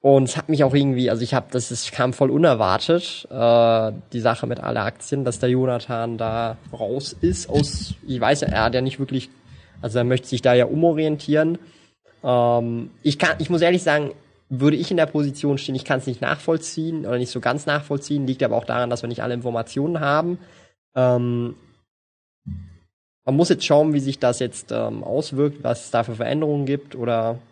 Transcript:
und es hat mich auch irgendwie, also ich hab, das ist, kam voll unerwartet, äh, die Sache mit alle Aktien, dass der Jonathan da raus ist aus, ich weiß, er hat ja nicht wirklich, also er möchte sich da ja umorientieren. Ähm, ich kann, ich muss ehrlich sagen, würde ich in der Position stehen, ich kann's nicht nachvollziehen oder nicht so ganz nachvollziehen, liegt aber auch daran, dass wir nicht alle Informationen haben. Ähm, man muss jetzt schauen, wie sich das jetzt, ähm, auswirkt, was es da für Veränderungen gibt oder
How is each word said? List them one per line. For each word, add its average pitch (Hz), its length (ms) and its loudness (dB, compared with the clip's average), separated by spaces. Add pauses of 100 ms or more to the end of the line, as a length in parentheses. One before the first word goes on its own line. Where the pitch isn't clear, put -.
und 139 240 6
es 127 120 -4
hat 131 120 -6
mich 151 140 2
auch 135 120 4
irgendwie, 131 360 2
also 113 120 0
ich 123 120 -4
hab, 127 160 0
das 123 200 -4
ist, - 200 -6
kam 127 220 0
voll 135 180 2
unerwartet, 135 1000 2
äh, 117 640 4 (200)
die 120 80 -4
Sache 113 260 0
mit - 140 -6
alle 117 220 -4
Aktien, 135 420 -6
dass 120 140 -4
der 127 100 0
Jonathan 120 720 -2
da 113 400 -4 (140)
raus 120 480 -6
ist 180 280 -2
aus, - 460 -2 (120)
ich 127 140 -4
weiß, 135 220 4
er 110 220 0
hat 120 100 0
ja 127 80 0
nicht 135 160 -4
wirklich, 131 320 -4 (500)
also 120 180 -2
er 120 60 2
möchte 127 240 0
sich 120 140 -4
da 123 100 6
ja 123 140 6
umorientieren. 156 920 2 (640)
Ähm, 120 680 0 (120)
ich 147 160 0
kann, 156 200 2
ich 156 100 -4
muss 170 140 2
ehrlich 175 200 4
sagen, 147 300 0 (380)
würde 143 260 2
ich - 140 -4
in 180 80 2
der 156 80 6
Position 143 500 0
stehen, 139 180 -6
ich 131 120 -6
kann's 131 200 0
nicht 123 140 -6
nachvollziehen 156 840 -4
oder 123 100 -2
nicht 123 140 -2
so 127 100 -6
ganz 123 240 -2
nachvollziehen, 147 640 -2
liegt 131 160 -2
aber 113 140 0
auch 117 100 -2
daran, 120 240 -2
dass 120 120 -4
wir 120 60 -8
nicht 117 140 -6
alle 120 100 -4
Informationen 123 680 -4
haben. 156 380 0 (560)
Ähm, 120 640 0 (1700)
man 135 120 0
muss 170 120 4
jetzt - 160 2
schauen, 151 300 4
wie 143 60 2
sich 135 180 -4
das 123 200 0
jetzt, - 320 -6
ähm, 113 320 -4
auswirkt, 143 600 -2
was - 220 -2
es - 40 -16
da 117 140 2
für 120 100 -8
Veränderungen 143 520 -2
gibt 139 280 -4
oder 117 440 -2 (140)